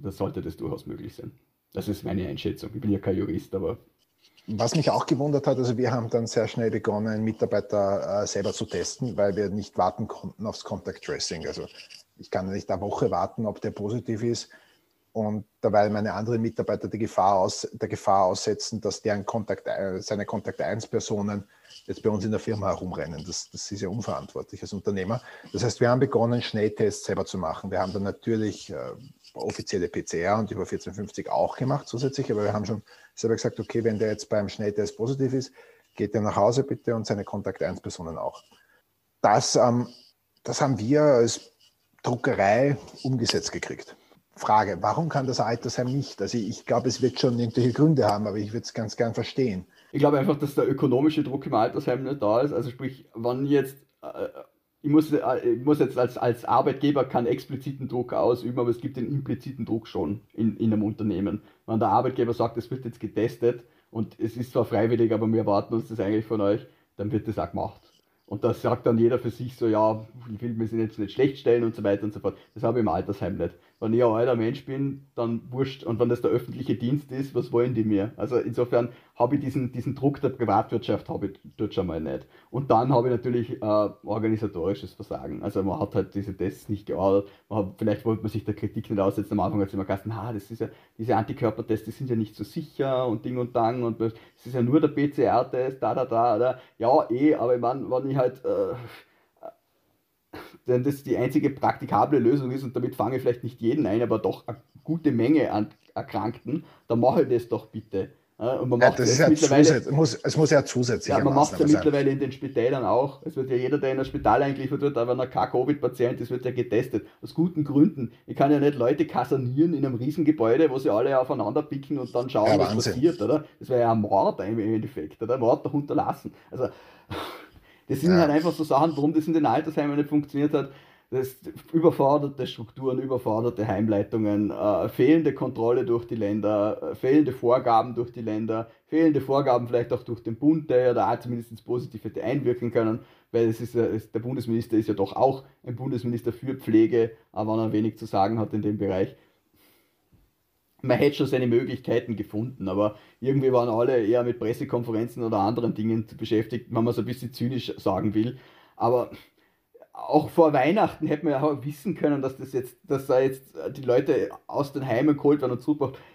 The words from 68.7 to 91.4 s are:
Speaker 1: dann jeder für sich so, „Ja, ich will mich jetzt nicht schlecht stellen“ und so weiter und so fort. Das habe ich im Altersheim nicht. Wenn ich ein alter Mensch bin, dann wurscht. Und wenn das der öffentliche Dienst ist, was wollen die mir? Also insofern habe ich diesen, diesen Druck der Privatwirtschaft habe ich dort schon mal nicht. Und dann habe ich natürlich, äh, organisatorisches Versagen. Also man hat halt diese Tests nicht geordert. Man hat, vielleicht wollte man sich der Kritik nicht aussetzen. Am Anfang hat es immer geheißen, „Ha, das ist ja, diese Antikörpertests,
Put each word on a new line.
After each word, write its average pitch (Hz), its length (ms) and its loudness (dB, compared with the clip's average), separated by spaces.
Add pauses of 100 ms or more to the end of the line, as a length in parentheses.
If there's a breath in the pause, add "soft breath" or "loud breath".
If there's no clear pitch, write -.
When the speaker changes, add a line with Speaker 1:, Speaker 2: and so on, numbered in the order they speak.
Speaker 1:
dann 117 120 4
jeder 117 200 4
für 120 120 -4
sich 123 260 -10
so, 120 120 0
„Ja, 110 380 2 (260)
ich 104 80 -12
will 120 140 -6
mich 110 180 -4
jetzt 113 260 -2
nicht 101 140 -4
schlecht 131 260 2
stellen“ 120 240 4
und 113 120 -2
so 107 100 -8
weiter 101 200 2
und 104 100 -4
so 98 60 -12
fort. - 180 -4 (160 loud breath)
Das 110 80 -10
habe 120 160 2
ich 117 40 2
im 104 60 2
Altersheim 95 480 -2
nicht. - 180 -4 (300 soft breath)
Wenn 110 80 0
ich 120 100 4
ein 117 80 6
alter 120 240 2
Mensch 117 300 -2
bin, 135 500 -6
dann 117 360 -2
wurscht. 131 340 -4
Und 110 160 -2
wenn 120 80 4
das 120 140 0
der - 80 2
öffentliche - 440 -2
Dienst 127 380 -2
ist, 135 220 -6
was 120 180 -4
wollen 120 220 2
die 110 100 0
mir? 107 320 0
Also 123 220 -2
insofern 120 500 0 (260 loud breath)
habe 123 200 0
ich 143 80 0
diesen, 131 300 -4
diesen 127 220 -6
Druck 139 280 -2
der 131 80 2
Privatwirtschaft 107 800 -2
habe 101 160 -4
ich 98 140 -10 (180)
dort 107 160 -4
schon 92 140 -2
mal 82 120 -4
nicht. 73 260 -8 (240 soft breath)
Und 135 200 -4
dann 123 240 4
habe 120 140 4
ich 123 60 2
natürlich, 120 460 -2
äh, - 0 -
organisatorisches 107 1300 -2
Versagen. - 480 -10
Also 98 200 -2
man 92 180 -2
hat 104 140 -4
halt 95 200 -2
diese 101 200 -6
Tests - 360 -6
nicht 101 160 -6
geordert. 98 420 2 (220 loud breath)
Man 107 80 -2
hat, 95 180 -4
vielleicht 104 300 -2
wollte 113 160 0
man 107 80 -2
sich 110 160 -6
der 104 80 -2
Kritik - 340 -8
nicht 107 100 -2
aussetzen. 98 360 0
Am 104 60 2
Anfang 101 200 0
hat 98 80 0
es - 60 -14
immer 95 100 -4
geheißen, 104 320 -6
„Ha, 110 160 -8
das 101 180 -10
ist 113 120 -8
ja, 110 60 -6 (280 loud breath)
diese 113 180 -2
Antikörpertests, 110 720 -2